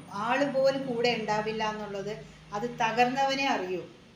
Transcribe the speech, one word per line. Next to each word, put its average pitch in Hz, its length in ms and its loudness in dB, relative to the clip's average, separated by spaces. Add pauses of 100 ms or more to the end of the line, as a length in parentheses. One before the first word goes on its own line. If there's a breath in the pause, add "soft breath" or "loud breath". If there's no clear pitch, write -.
(200)
ആൾ 240 200 2 (100)
പോലും 269 360 4
കൂടെ 240 280 0
ഉണ്ടാവില്ല 220 560 -2
എന്നുള്ളത് 202 440 -6 (400 loud breath)
അത് 214 140 -4 (120)
തകർന്നവനെ 262 680 2
അറിയൂ. 185 340 0 (340)